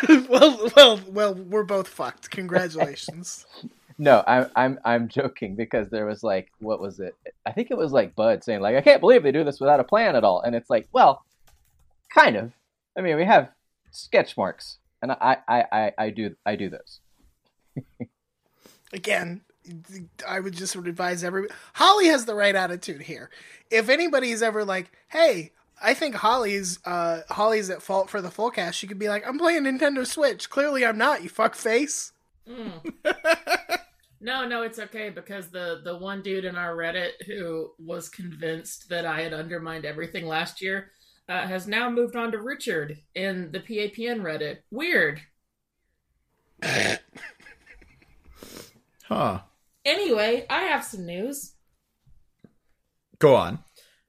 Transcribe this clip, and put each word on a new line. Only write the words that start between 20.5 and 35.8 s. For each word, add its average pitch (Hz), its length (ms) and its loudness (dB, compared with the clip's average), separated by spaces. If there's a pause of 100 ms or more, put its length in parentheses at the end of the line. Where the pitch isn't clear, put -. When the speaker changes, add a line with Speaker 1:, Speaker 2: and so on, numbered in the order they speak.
Speaker 1:
just 185 200 -8
advise 175 480 -6
everybody. 190 300 -6 (200)
Holly 381 340 6
has 269 180 4
the 220 100 -4
right 202 200 4
attitude 180 460 -4
here. - 280 -14 (420)
If 220 180 4
anybody 277 420 2
is 226 120 -2
ever 214 200 0
like, 190 280 -4 (160)
"Hey, 254 440 2 (300)
I 220 120 2
think 269 220 -4
Holly's, 202 720 0
uh, 170 440 -2
Holly's 214 400 0
at 180 120 -8
fault 190 280 -2
for 208 120 -6
the 180 100 -10
full 226 200 -4
cast," 170 260 -6
she 202 100 -10
could 196 120 -12
be 208 100 -4
like, 208 180 -4
"I'm 269 120 -6
playing 339 240 2
Nintendo 269 420 -2
Switch. - 440 -2
Clearly 277 360 0
I'm 220 120 0
not, 277 260 0
you - 60 -14
fuckface." 226 840 -2 (340)
Speaker 3:
Mm. 220 480 -12 (100)
<laughs> 330 760 -2 (420)
No, 247 260 -6
no, 233 160 -6
it's 226 160 -10
okay, 214 320 -12
because 175 400 -14
the, 175 320 -8